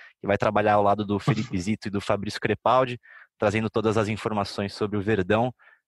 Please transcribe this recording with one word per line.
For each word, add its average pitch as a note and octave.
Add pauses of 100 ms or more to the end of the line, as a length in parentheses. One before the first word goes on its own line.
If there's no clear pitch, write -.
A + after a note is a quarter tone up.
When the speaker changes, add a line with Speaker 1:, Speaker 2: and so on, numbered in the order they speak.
(200)
Speaker 1:
que -
vai G2+
trabalhar G#2
ao G#2
lado G#2+
do G2+
Felipe G#2+
Speaker 2:
<laughs> -
Speaker 1:
Zito G2+
e -
do G2
Fabrício G2+
Crepaldi, A#2+ (360)
trazendo A2
todas G#2+
as G#2+
informações G#2
sobre G#2
o G#2
Verdão. G#2+ (360)